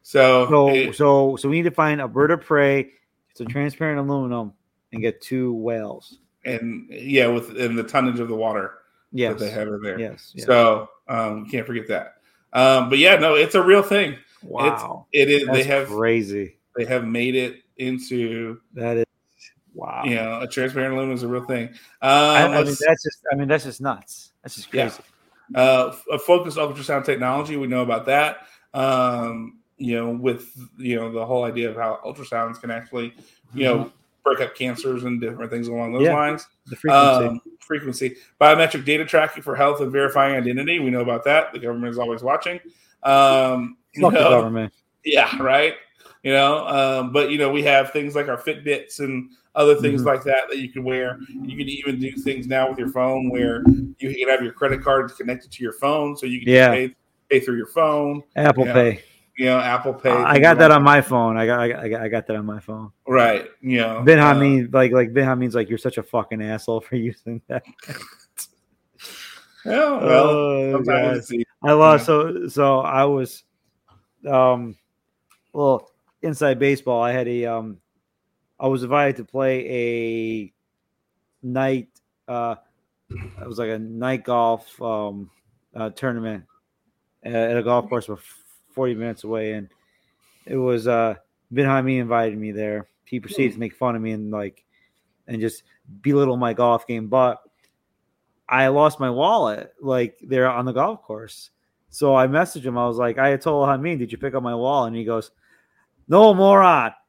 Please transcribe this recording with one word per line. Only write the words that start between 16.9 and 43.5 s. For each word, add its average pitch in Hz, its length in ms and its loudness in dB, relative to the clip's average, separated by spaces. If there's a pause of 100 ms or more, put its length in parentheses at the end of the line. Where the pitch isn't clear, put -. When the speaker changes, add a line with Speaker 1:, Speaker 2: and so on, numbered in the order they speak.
Speaker 1:
made 120 300 -2
it 127 280 -6 (140)
into 117 840 -8 (140)
Speaker 2:
That 117 240 -4
is, 117 80 0 (680)
wow. - 320 -12
Speaker 1:
you 120 100 -2
know, 113 260 -6
a 127 60 -10
transparent 131 460 -4
aluminum 131 220 -4
is 120 80 -8
a 120 40 -8
real 123 180 -6
thing. 117 240 -6
Um, - 420 -6
Speaker 2:
I, 147 320 6
I - 40 4
mean, 147 180 2
Speaker 1:
let's 143 200 -4
Speaker 2:
that's 160 180 4
just, - 160 -8 (120)
I 139 40 0
mean, 139 120 -4
that's 143 160 0
just 131 180 -14
nuts. 120 500 -10 (120)
That's - 120 -18
just - 180 -18
Speaker 1:
Yeah. 127 160 -2
Speaker 2:
crazy. - 140 -18 (520)
Speaker 1:
Uh, 127 320 4
f-, - 240 -16
a 147 80 -4
focused 175 380 2
ultrasound 143 480 -4
technology, 143 520 -4
we 139 100 -6
know 127 140 -2
about 117 240 -4
that. 147 400 0 (280)
Um, 123 840 -2 (200)
you 120 180 -4
know, 117 160 -4
with, 120 400 -6 (260)
you 120 180 -4
know, 113 160 -6
the 113 140 -6
whole 123 180 -2
idea 117 260 -4
of 110 60 -10
how 113 300 -6
ultrasounds 117 560 -8
can 117 80 -12
actually, 117 440 -10 (400)
you 135 100 -2
know, 123 160 2
Speaker 2:
Mm-hmm. - 100 -6 (340)
Speaker 1:
break 143 180 2
up 123 120 -4
cancers 127 520 -6
and 123 140 -4
different 117 300 -8
things 117 200 -8
along 117 240 -6
those 131 100 2
Speaker 2:
Yeah. 165 100 4
Speaker 1:
lines. 147 320 -2 (220)
Speaker 2:
The 123 80 -14
frequency. 139 500 4
Speaker 1:
Um, 117 160 -6 (180)
frequency. 135 560 -6 (240)
Biometric 156 460 6
data 156 200 0
tracking 156 360 0
for 139 140 -6
health 143 260 2
and 131 100 -4
verifying 139 440 2
identity. 135 440 -2
We 135 120 -2
know 123 100 -2
about 117 220 -4
that. 147 300 2
The 120 60 -14
government 120 320 -8
is 117 60 -8
always 117 240 -6
watching. 156 380 -4 (440)
Um, 135 760 4 (160)